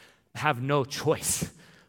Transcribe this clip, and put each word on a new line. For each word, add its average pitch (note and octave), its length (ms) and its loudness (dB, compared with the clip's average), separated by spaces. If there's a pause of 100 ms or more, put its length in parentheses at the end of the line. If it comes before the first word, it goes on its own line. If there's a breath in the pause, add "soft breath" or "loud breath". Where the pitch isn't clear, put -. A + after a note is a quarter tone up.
(360 soft breath)
have C3 260 0
no C#3 240 2
<laughs> - 160 -8
choice - 480 0 (400 soft breath)